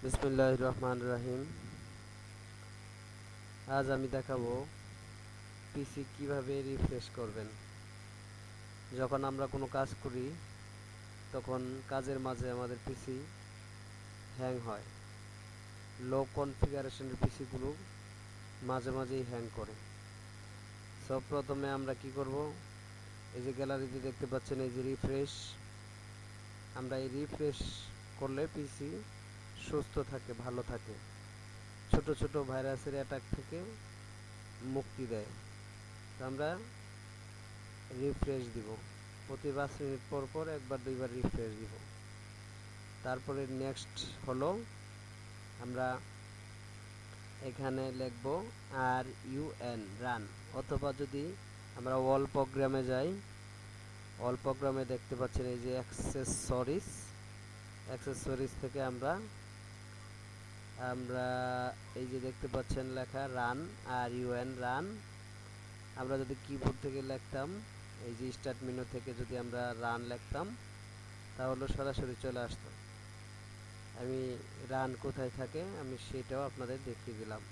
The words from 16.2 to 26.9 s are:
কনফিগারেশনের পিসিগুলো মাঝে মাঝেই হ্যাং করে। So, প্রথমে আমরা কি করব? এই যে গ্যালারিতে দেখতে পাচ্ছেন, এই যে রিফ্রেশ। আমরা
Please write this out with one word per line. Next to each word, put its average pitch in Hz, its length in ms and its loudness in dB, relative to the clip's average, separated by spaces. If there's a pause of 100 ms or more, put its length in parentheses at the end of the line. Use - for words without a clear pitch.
কনফিগারেশনের 135 840 2
পিসিগুলো 131 480 2 (1000)
মাঝে 131 280 4
মাঝেই 131 340 2
হ্যাং 120 120 0 (140)
করে। 107 180 -4 (1300)
So, 135 80 0 (180)
প্রথমে 139 360 2 (100)
আমরা 135 240 2
কি 139 160 -4
করব? 135 180 2 (1000)
এই 123 80 0
যে 135 120 2
গ্যালারিতে 135 500 2
দেখতে 131 240 0
পাচ্ছেন, 131 340 2
এই 123 100 2
যে 131 140 2
রিফ্রেশ। 135 420 4 (1500)
আমরা 127 240 2